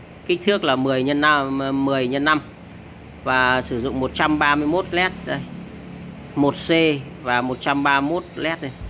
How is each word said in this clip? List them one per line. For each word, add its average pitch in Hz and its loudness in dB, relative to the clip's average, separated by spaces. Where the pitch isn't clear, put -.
kích 175 0
thước 202 2
là 139 4
mười 131 2
nhân 147 2
năm, 135 2
mười 135 2
nhân 139 0
năm. 151 4
Và 127 2
sử 123 -4
dụng 127 -2
một 131 0
trăm 151 2
ba 147 4
mươi 147 0
mốt 180 0
led. 180 0
Đây. 139 -4
Một 139 2
C - 2
và 123 2
một 127 -2
trăm 143 0
ba 139 4
mươi 143 0
mốt 175 -2
led 156 -4
này. 170 -8